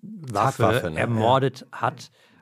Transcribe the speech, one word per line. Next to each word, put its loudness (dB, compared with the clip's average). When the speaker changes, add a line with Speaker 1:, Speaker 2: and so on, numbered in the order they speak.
Speaker 1:
Waffe -2
Speaker 2:
Tatwaffe, 2
ne? -6
Speaker 1:
ermordet 2
Speaker 2:
Ja. -12
Speaker 1:
hat. -4